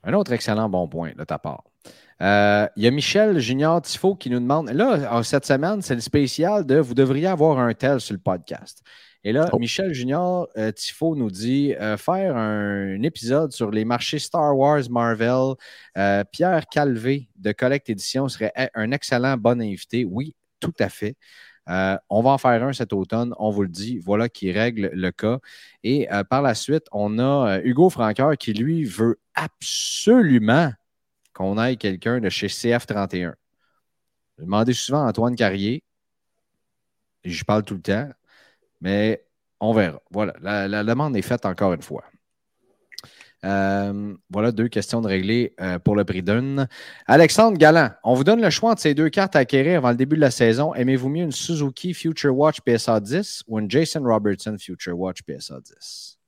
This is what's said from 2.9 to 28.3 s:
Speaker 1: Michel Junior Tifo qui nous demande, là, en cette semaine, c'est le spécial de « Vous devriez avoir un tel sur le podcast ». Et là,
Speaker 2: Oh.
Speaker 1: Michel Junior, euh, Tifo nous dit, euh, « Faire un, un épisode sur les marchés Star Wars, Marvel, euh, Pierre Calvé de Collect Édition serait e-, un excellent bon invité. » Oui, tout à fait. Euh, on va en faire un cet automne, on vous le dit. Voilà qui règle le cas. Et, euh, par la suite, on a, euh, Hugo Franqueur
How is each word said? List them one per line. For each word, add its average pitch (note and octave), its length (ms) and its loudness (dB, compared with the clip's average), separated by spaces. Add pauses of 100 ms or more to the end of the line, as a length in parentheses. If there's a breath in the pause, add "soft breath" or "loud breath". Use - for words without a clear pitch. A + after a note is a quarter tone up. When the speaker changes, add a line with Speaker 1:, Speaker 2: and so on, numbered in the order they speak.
Speaker 1:
Michel F#3+ 480 2
Junior C#3+ 420 0
Tifo - 360 -2
qui - 140 -8
nous B2 100 0
demande, C3+ 300 0
là, D3 440 0
en A#2 80 2
cette C3+ 240 0
semaine, E3 340 0
c'est C#3+ 140 -4
le A#2 60 -4
spécial D3+ 680 0
de « C3 120 4
Vous B2 160 0
devriez C3+ 340 2
avoir D#3 300 2
un A#2+ 140 2
tel C3 280 0
sur - 140 -8
le F2+ 60 -8
podcast ». - 600 -6 (440 soft breath)
Et G#2 60 -2
là, D#3 200 2
Speaker 2:
Oh. B2 60 2
Speaker 1:
Michel D3+ 360 -2
Junior, E3+ 540 -2 (100)
euh, A2 120 -2
Tifo - 460 -4
nous A#2 140 -2
dit, B2 500 0
euh, « G#2+ 160 -2
Faire F#3 400 -2
un, G2+ 600 -4
un G#2 60 -4
épisode C#3+ 500 -2
sur G#2+ 180 -4
les A2 160 -2
marchés A#2+ 320 -2
Star D3 360 0
Wars, C#3+ 360 2
Marvel, A#2+ 640 0 (420 loud breath)
euh, G2+ 340 2
Pierre E3+ 360 0
Calvé C3 680 -2
de G#2 160 -2
Collect C3 360 -2
Édition C3 400 -4
serait - 300 -4
e-, C3 160 -2
un A2 160 -2
excellent C3 480 0
bon A#2 240 2
invité. » A2 420 -4
Oui, A#2+ 300 -6 (260)
tout - 180 -6
à G2 120 0
fait. G#2+ 260 -8 (540 loud breath)
Euh, F#2+ 260 0 (140)
on G#2+ 120 2
va C3 80 4
en C3+ 80 2
faire A#2+ 240 2
un C3 120 -2
cet A#2 180 -6
automne, A2+ 460 -4
on G#2+ 120 0
vous G2+ 120 -2
le F#2 80 -2
dit. G#2 280 -8
Voilà G#2 300 0
qui F#2+ 240 -6
règle G#2+ 400 -2
le F2+ 180 -2
cas. A2+ 280 -2 (440 loud breath)
Et, C3 300 -2
euh, G2+ 100 0
par C3 200 0
la B2+ 120 2
suite, D3+ 380 -2
on G#2 260 -2
a, B2+ 380 2
euh, F2 80 -2
Hugo C3 240 4
Franqueur C3 480 0